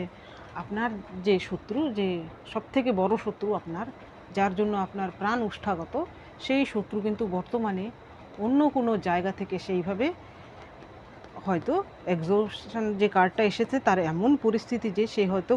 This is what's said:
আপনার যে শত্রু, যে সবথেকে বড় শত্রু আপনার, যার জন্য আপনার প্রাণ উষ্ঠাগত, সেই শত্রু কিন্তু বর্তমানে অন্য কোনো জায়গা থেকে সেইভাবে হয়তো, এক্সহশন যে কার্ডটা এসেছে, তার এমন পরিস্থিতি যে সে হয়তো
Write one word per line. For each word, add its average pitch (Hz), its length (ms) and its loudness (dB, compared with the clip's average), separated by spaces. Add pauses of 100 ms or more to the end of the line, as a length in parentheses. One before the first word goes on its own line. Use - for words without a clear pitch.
(600)
আপনার 214 280 -2 (380)
যে 202 80 8 (140)
শত্রু, 208 300 -4 (200)
যে 196 80 2 (460)
সবথেকে 247 380 0 (100)
বড় 190 120 4 (120)
শত্রু 202 220 -4 (120)
আপনার, 175 280 -8 (480)
যার 196 240 4
জন্য 208 180 4
আপনার 190 320 -2 (100)
প্রাণ 233 200 0 (100)
উষ্ঠাগত, 170 440 -4 (520)
সেই 269 180 4 (100)
শত্রু 208 280 -2
কিন্তু 214 220 0 (120)
বর্তমানে 196 500 -2 (600)
অন্য 262 140 4 (100)
কোনো 247 220 2 (160)
জায়গা 180 320 2
থেকে 190 200 -4
সেইভাবে 190 480 0 (1400)
হয়তো, 190 280 0 (400)
এক্সহশন 202 720 -2 (160)
যে 208 140 4
কার্ডটা 185 360 4
এসেছে, 233 280 0
তার 190 200 4 (120)
এমন 190 200 4 (140)
পরিস্থিতি 220 420 0 (100)
যে 214 160 4
সে 214 180 4
হয়তো 190 260 2